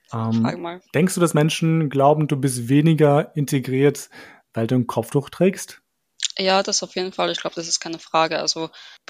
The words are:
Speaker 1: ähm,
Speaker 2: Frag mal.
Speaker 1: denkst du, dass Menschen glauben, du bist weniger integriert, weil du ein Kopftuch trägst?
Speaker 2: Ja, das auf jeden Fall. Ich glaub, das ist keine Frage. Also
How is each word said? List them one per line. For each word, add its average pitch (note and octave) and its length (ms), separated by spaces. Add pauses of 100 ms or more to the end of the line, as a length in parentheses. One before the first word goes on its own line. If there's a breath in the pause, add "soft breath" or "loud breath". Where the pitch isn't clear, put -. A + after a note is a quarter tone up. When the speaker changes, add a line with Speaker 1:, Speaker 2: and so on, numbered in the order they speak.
(120)
Speaker 1:
ähm, A2+ 300
Speaker 2:
Frag G3 160
mal. F3 240 (140)
Speaker 1:
denkst F3+ 180
du, F3+ 80
dass E3 140
Menschen D#3+ 540
glauben, C#3+ 380
du D3 100
bist B2 320
weniger D3+ 680
integriert, C#3 720 (440 loud breath)
weil A2+ 120
du B2 100
ein B2 120
Kopftuch B2 420
trägst? - 520 (580)
Speaker 2:
Ja, F#3+ 240
das G3+ 200
auf - 120
jeden F#3 180
Fall. F3 180
Ich E3+ 100
glaub, E3+ 120
das E3+ 140
ist - 120
keine E3 200
Frage. D#3+ 400
Also D#3+ 300 (400 loud breath)